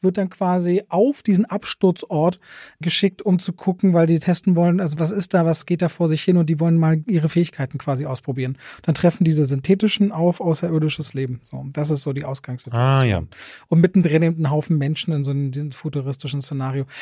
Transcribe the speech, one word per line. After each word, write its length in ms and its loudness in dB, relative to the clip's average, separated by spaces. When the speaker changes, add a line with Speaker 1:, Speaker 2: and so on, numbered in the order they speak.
Speaker 1:
wird 160 0
dann 120 -2
quasi 580 0
auf 340 0
diesen 220 4
Absturzort 960 -2
geschickt, 420 -2
um 180 2
zu 120 -4
gucken, 420 0
weil 140 4
die 100 4
testen 380 0
wollen, 240 4
also 200 -4
was 120 0
ist 220 -4
da, 120 2
was 200 0
geht 160 -2
da 80 0
vor 180 -2
sich 160 -2
hin 140 4
und 120 2
die 120 0
wollen 160 4
mal 300 2
ihre 200 2
Fähigkeiten 500 -2
quasi 280 -4
ausprobieren. 520 -6
Dann 120 0
treffen 300 2
diese 180 2
Synthetischen 720 2
auf 260 0
außerirdisches 760 -2
Leben. 300 -6
So, 140 -14
und 180 -12
das 140 -2
ist 140 -2
so 100 -4
die 100 -6
Ausgangssituation. 800 0
Speaker 2:
Ah, 20 4
ja. 180 2
Speaker 1:
Und 140 4
mittendrin 420 2
eben 200 0
ein 60 0
Haufen 280 -2
Menschen 360 -4
in 120 -2
so 60 -4
einem, 200 -2
diesem 220 -8
futuristischen 680 -8
Szenario. 440 -6